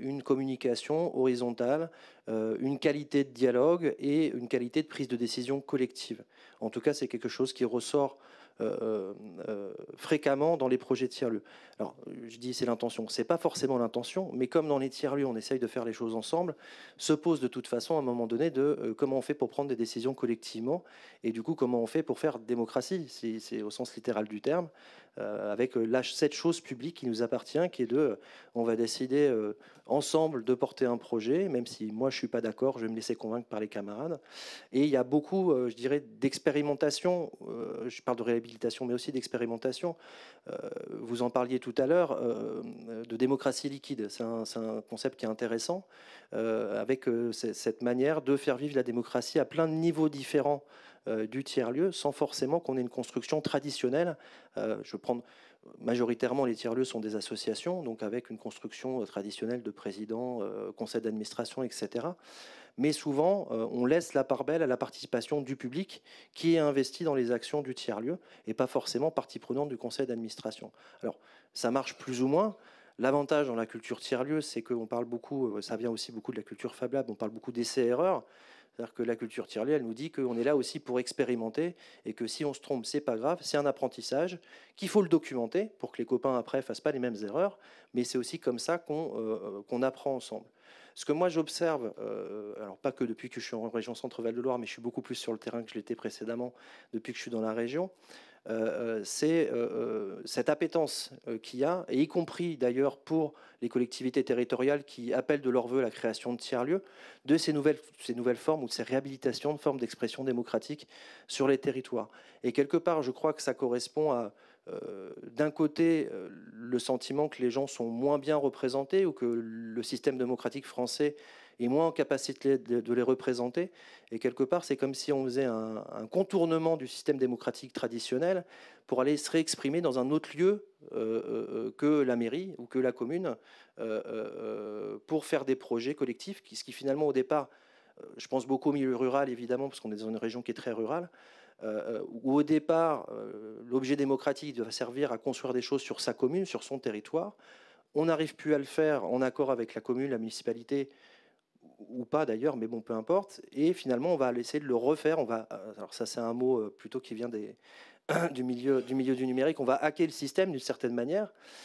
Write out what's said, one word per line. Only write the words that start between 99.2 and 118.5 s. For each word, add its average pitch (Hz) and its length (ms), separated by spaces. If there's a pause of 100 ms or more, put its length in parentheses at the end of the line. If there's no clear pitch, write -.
euh, - 20
euh, 113 720
cette - 240
appétence, 151 640 (160)
euh, 113 100
qu'il 123 220
y 135 40
a, 180 240
et 131 140
y 156 60
compris 170 480
d'ailleurs 127 420
pour 160 360 (260)
les 120 80
collectivités 127 560
territoriales 127 580
qui 120 320
appellent 139 280
de 131 60
leur 123 200
vœu 131 120
la 117 120
création 117 400
de 120 60
tiers-lieux, 143 440 (420)
de 147 120
ces 160 160
nouvelles, 147 260 (220)
ces 120 160
nouvelles 120 200
formes 156 280
ou - 20
de 113 60
ces 120 100
réhabilitations 135 720
de 143 60
formes 139 180
d'expression 120 460
démocratique 123 640 (400)
sur - 180
les 135 120
territoires. 127 520 (320)
Et 123 80
quelque 143 260
part, 165 280
je 127 80
crois 156 200
que - 100
ça 127 120
correspond 131 560
à, 117 220 (340)
euh, 95 460 (100)
d'un 147 300
côté, 160 580
euh, 98 180 (240)
le 120 280
sentiment 135 480
que - 120
les 123 100
gens 135 180
sont 117 220
moins 139 280
bien 147 180
représentés 139 720